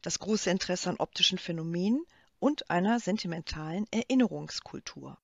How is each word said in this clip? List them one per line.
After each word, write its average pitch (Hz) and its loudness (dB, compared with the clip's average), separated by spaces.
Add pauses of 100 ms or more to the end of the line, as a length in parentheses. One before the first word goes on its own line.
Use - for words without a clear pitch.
das - -4
große 202 0
Interesse 180 0
an - -2
optischen - 0
Phänomenen 175 0 (380)
und 294 2
einer 202 4
sentimentalen 170 -2
Erinnerungskultur. 151 0